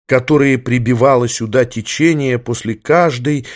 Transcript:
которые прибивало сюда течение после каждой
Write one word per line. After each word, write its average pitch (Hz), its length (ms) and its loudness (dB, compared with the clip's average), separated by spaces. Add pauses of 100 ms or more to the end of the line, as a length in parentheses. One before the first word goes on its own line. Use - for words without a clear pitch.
которые 135 500 2
прибивало 123 680 2
сюда 117 380 0
течение 135 720 -2
после 117 360 -6
каждой 147 680 0 (100)